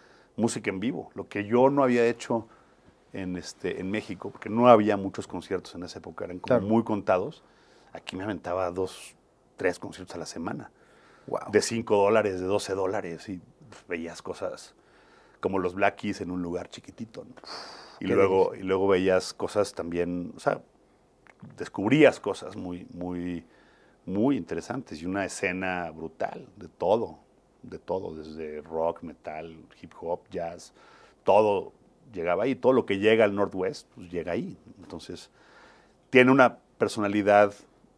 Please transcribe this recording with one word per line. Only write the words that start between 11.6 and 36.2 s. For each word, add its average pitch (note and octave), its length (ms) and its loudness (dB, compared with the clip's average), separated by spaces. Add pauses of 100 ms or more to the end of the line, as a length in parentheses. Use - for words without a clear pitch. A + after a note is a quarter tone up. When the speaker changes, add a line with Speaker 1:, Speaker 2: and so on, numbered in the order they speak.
Speaker 1:
cinco A2+ 360 -2
dólares, G2+ 420 2
de F2+ 80 -4
doce G2 260 -2
dólares, F#2 540 -4
y, F2+ 140 -10 (260)
pues, - 220 -20
veías E2 320 -8
cosas - 540 -12 (680)
como F#2+ 180 0
los F2+ 160 -2
Black G2+ 220 2
Keys G#2 240 -6
en F2 100 -6
un F2+ 100 -4
lugar F2 280 -6
chiquitito, - 560 -16
¿no? - 100 -20 (640)
Y - 60 -6
Speaker 2:
Qué F#2+ 100 2
Speaker 1:
luego, F#2+ 300 4
Speaker 2:
delicia. - 180 -8
Speaker 1:
y - 0 -
luego F#2+ 240 2
veías F#2 460 4
cosas G2 400 -2
también, F2 640 -4
o - 20 -20
sea, - 220 -2 (960)
descubrías C#3+ 640 4
cosas G2 340 -8
muy, F2+ 380 -10
muy, F2 520 -8 (600)
muy A2+ 320 0
interesantes E2 640 -8
y E2 40 -10
una F#2+ 200 -2
escena F2+ 680 -4
brutal E2 640 -10
de E2 140 -16
todo, F#2 500 0 (420)
de F2+ 160 -16
todo, F2+ 380 -8
desde D#2 460 -12
rock, D#2+ 420 -4
metal, D#2+ 640 -14 (160)
hip E2 180 -20
hop, E2+ 300 -6
jazz, E2+ 440 -10 (520)
todo G2+ 480 4 (380)
llegaba F2 320 0
ahí, C3 120 0
todo C3 180 4
lo A2+ 120 4
que G2 140 0
llega A2 240 6
al G#2 120 4
Northwest, F#2+ 600 -4
pues F2 160 -18
llega E2+ 220 -6
ahí. B2 240 -6 (220)
Entonces, - 500 -16 (800)
tiene B2+ 200 10